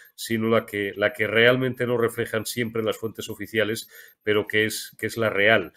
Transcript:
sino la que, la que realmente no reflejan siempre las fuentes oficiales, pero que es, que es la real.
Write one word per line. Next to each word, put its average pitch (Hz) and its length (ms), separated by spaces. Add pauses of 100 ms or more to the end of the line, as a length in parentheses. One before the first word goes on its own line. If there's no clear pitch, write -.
(140)
sino 113 340
la 113 180
que, 101 300
la 104 180
que 107 120
realmente 123 600
no 120 100
reflejan 113 480
siempre 113 380
las 104 160
fuentes 110 320
oficiales, 107 580 (340)
pero 107 240
que 107 200
es, - 320
que 110 80
es - 100
la 110 140
real. 101 460